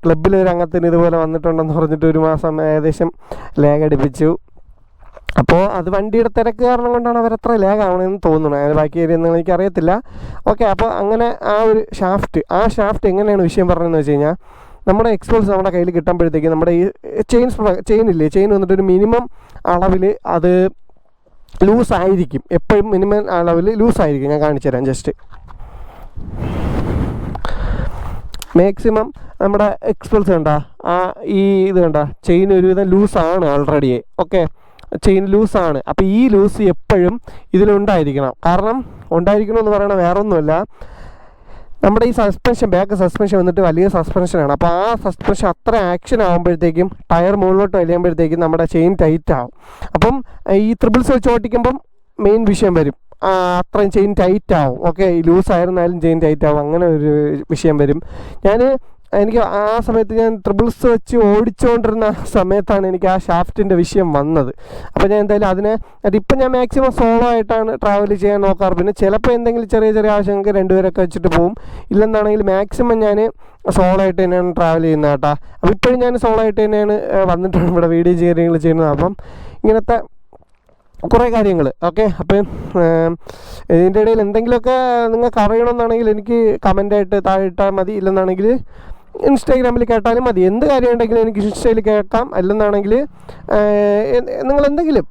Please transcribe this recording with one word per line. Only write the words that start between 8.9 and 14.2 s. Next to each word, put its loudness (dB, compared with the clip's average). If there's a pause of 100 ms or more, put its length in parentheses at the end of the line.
ഏരിയ 2
ഒന്നും 0
എനിക്കറിയത്തില്ല. 0 (460)
ഓക്കെ, 0
അപ്പോൾ 0
അങ്ങനെ -2
ആ -2
ഒരു 2
ഷാഫ്റ്റ്, -2 (100)
ആ 2
ഷാഫ്റ്റ് -2
എങ്ങനെയാണ് 0
വിഷയം 0
പറഞ്ഞതെന്ന് 0
വെച്ച് -2
കഴിഞ്ഞാൽ 0 (540)